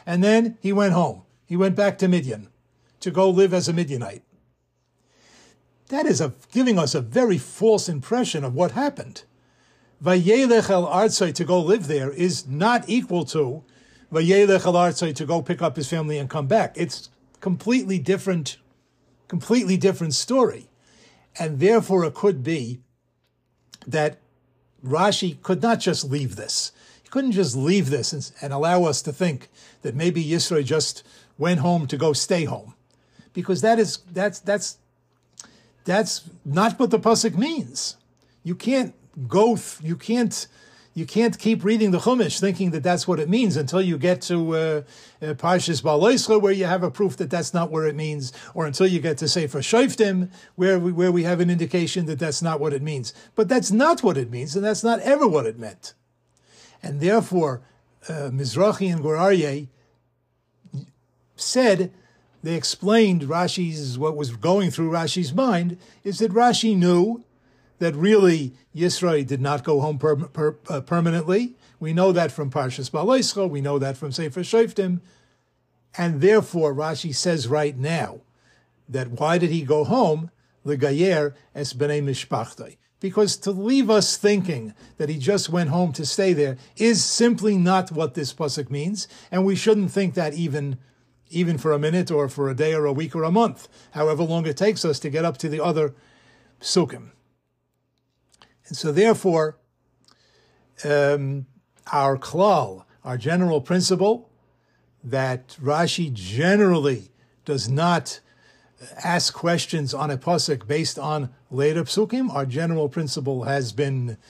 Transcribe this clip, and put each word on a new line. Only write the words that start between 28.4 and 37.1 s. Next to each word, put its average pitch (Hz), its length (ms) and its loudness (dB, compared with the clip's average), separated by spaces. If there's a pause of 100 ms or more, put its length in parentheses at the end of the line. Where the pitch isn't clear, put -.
and 139 100 -8
allow 170 340 2
us 147 180 0
to 147 100 -8
think 165 340 -4 (360)
that 139 120 -6
maybe 165 280 0
Yisro 160 420 0
just - 380 -2 (340)
went 165 220 2
home 170 280 2
to 143 100 -6
go 156 140 2
stay 170 340 0
home. - 280 -8 (580)
Because 180 300 -4
that 226 160 4
is, 208 220 0 (120)
that's, 190 280 -4
that's, 202 380 -4 (1080)
that's - 440 -2 (160)
not 190 360 2
what 247 100 2
the 220 100 2
pasuk 220 360 2